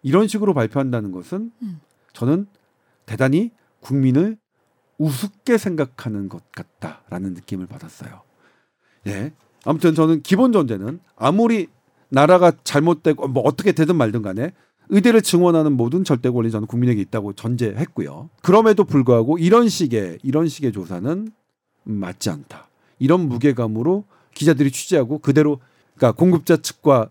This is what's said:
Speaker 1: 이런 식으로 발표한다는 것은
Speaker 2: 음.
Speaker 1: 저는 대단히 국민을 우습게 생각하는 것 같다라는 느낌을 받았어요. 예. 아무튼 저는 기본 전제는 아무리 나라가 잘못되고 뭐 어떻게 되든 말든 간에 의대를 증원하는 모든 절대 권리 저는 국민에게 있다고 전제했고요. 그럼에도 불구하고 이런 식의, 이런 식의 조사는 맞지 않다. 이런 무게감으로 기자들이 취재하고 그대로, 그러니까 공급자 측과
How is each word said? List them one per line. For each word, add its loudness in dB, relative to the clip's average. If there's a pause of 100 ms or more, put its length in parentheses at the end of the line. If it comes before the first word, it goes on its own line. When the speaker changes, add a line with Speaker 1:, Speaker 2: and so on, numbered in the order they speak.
Speaker 1:
이런 4
식으로 0
발표한다는 -2
것은 -10
Speaker 2:
음. -12 (340)
Speaker 1:
저는 -2 (580)
대단히 -2 (300)
국민을 0 (580)
우습게 -2
생각하는 -6
것 -20
같다라는 -12
느낌을 -10
받았어요. -20 (840)
예. -8 (340)
아무튼 2
저는 0
기본 2
전제는 -2 (140)
아무리 0 (420)
나라가 6 (120)
잘못되고 0
뭐 -2
어떻게 0
되든 2
말든 0
간에 -6 (360)
의대를 4
증원하는 2
모든 0
절대 0
권리 -2
저는 -6
국민에게 0
있다고 -8
전제했고요. -6 (100)
그럼에도 4
불구하고 2
이런 4
식의, -4
이런 0
식의 -4
조사는 -8 (540)
맞지 -8
않다. -16 (340)
이런 2
무게감으로 -2 (300)
기자들이 2
취재하고 -4
그대로, 2 (380)
그러니까 2
공급자 2
측과 0